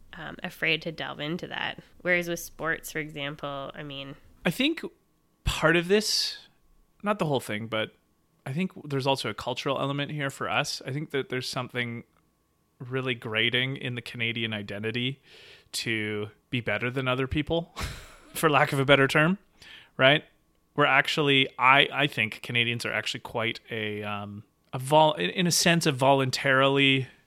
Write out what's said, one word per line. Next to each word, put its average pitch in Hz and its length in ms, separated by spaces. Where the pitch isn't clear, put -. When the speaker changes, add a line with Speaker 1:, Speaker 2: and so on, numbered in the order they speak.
Speaker 1:
um, 156 260
afraid 160 380
to 165 100
delve 139 300
into 156 260
that. - 320
Whereas 175 260
with 170 120
sports, - 520
for 160 80
example, 143 720
I 156 100
mean 139 320
Speaker 2:
I 185 60
think 294 320
part 160 320
of 175 100
this, - 520
not 208 160
the 175 60
whole 143 140
thing, 110 280
but 110 240
I 135 80
think 185 180
there's 135 180
also 131 220
a 104 60
cultural 127 440
element 143 320
here 143 200
for 98 180
us. 131 360
I 131 60
think 147 200
that 135 180
there's 127 180
something 120 560
really 127 340
grating 120 640
in 123 180
the 120 60
Canadian 117 500
identity 110 680
to 107 580
be 123 100
better 110 300
than 131 180
other 131 200
people, 165 480
<laughs> - 280
for 165 160
lack 143 240
of 135 60
a 131 60
better 135 220
term, 160 300
right? 139 280
We're 147 120
actually, 139 600
I, 135 340
I 139 140
think 107 340
Canadians 120 440
are 107 60
actually 110 300
quite 113 380
a, 107 340
um, 104 400
a 131 60
vol-, 151 340
in, 175 160
in 180 180
a 160 40
sense, 170 340
a 156 60
voluntarily, 135 1160